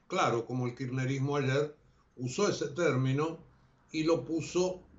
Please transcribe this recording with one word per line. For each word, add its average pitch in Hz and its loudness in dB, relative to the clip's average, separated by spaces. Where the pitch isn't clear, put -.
claro 120 2
como 123 -2
el 120 -4
kirchnerismo 131 -2
ayer 143 0
usó 127 0
ese 160 -2
término 139 0
y 156 -2
lo 151 2
puso 175 -2